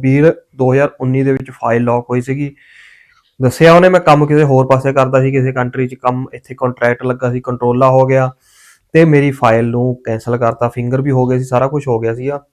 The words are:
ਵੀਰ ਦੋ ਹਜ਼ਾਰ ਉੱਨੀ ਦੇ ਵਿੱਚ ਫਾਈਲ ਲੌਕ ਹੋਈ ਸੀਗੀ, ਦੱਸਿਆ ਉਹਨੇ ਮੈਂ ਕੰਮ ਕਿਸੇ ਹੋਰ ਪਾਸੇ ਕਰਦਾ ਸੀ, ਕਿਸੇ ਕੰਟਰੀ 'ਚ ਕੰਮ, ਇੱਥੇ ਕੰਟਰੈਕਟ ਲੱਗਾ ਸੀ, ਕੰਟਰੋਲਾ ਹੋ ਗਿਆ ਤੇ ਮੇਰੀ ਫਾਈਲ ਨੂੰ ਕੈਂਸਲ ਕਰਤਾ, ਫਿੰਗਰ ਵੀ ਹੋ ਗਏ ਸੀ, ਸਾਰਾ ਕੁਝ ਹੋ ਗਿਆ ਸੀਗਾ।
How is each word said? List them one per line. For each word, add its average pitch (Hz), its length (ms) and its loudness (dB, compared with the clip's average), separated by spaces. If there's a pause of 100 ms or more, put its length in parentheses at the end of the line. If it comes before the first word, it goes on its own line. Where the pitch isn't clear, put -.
ਵੀਰ 143 320 2 (240)
ਦੋ 127 160 0
ਹਜ਼ਾਰ 139 180 0 (100)
ਉੱਨੀ 131 220 -2
ਦੇ 135 100 0
ਵਿੱਚ 135 180 -6
ਫਾਈਲ 117 320 -2
ਲੌਕ 120 280 -2
ਹੋਈ 123 100 -2
ਸੀਗੀ, 139 340 -8 (880)
ਦੱਸਿਆ 160 320 4
ਉਹਨੇ 180 140 6
ਮੈਂ 180 120 4
ਕੰਮ 147 260 2
ਕਿਸੇ 147 180 2
ਹੋਰ 131 220 2
ਪਾਸੇ 135 260 0
ਕਰਦਾ 135 280 0
ਸੀ, 135 100 0
ਕਿਸੇ 131 220 0
ਕੰਟਰੀ 127 360 -4
'ਚ 127 60 -14
ਕੰਮ, 127 400 -4
ਇੱਥੇ 123 200 -18
ਕੰਟਰੈਕਟ 123 500 -2
ਲੱਗਾ 123 260 -4
ਸੀ, 123 100 -6
ਕੰਟਰੋਲਾ 123 500 0
ਹੋ 131 160 4
ਗਿਆ 131 240 0 (640)
ਤੇ 160 120 4
ਮੇਰੀ 143 260 2
ਫਾਈਲ 117 400 0
ਨੂੰ 123 240 -2 (120)
ਕੈਂਸਲ 117 300 -4
ਕਰਤਾ, 117 320 -2
ਫਿੰਗਰ 123 340 -4
ਵੀ 143 80 -2
ਹੋ 127 160 0
ਗਏ 127 120 0
ਸੀ, 127 60 -4
ਸਾਰਾ 127 240 -2
ਕੁਝ 143 200 -6
ਹੋ 117 120 -2
ਗਿਆ 113 140 -4
ਸੀਗਾ। 139 260 -8 (120)